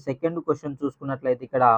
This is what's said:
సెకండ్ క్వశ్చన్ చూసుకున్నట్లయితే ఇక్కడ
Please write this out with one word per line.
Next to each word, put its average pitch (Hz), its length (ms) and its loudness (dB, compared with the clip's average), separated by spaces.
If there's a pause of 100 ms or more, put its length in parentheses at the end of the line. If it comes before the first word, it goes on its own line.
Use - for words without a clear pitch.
సెకండ్ 165 340 -4
క్వశ్చన్ 147 400 -4
చూసుకున్నట్లయితే 131 680 -4
ఇక్కడ 127 160 2 (140)